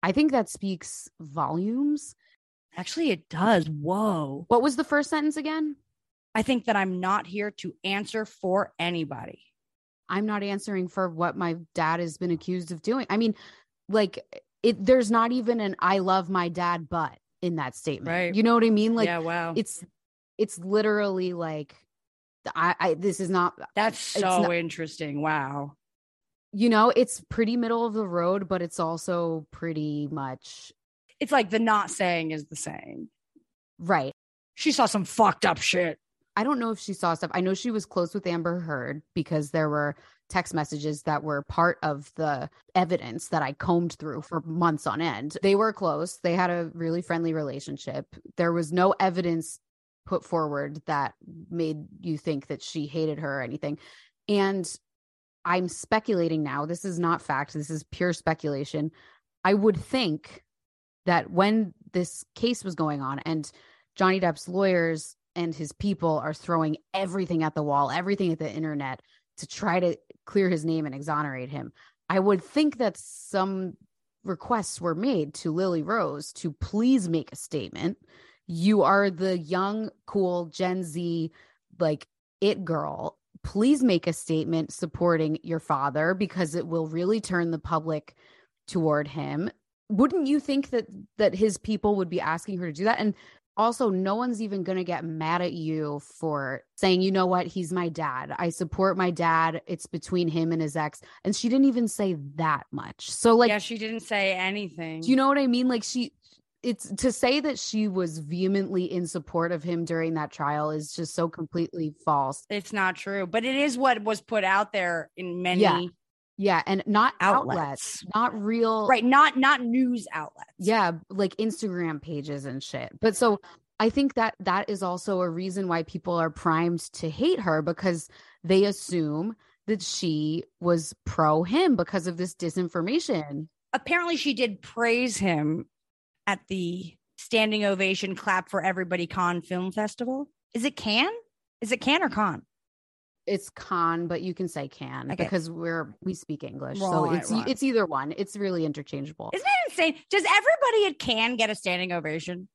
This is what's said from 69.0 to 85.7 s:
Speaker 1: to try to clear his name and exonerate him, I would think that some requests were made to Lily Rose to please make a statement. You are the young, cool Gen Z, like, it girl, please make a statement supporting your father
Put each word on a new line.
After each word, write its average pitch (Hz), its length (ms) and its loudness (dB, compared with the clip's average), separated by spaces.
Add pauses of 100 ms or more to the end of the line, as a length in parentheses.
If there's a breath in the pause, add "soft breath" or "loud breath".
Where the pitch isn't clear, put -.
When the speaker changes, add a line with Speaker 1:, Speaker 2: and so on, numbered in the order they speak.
Speaker 1:
to - 100 -12
try 185 320 0
to 175 160 2 (300)
clear 196 240 2
his 160 160 0
name 160 200 0
and 139 80 -6
exonerate 143 560 -4
him, 135 220 -8 (380 soft breath)
I 190 100 4
would 196 240 4
think 294 360 2
that 214 180 0
some 190 800 -4 (480)
requests 190 560 -4
were 170 140 0
made 180 400 -2
to 165 180 -4
Lily 175 300 0
Rose 160 500 -4
to - 180 -6
please 226 560 2
make 165 240 -2
a - 60 -16
statement. 127 600 -6 (500 soft breath)
You 185 340 4
are 196 280 6
the 185 280 -2
young, 190 540 -4 (140)
cool 180 420 0
Gen 185 360 -2
Z, 165 480 -4 (480 soft breath)
like, 156 280 0 (340)
it 202 240 0
girl, 156 520 -4 (300)
please 247 340 4
make 190 260 4
a 170 60 0
statement 160 600 -2
supporting 160 680 0
your 165 180 -4
father 147 540 0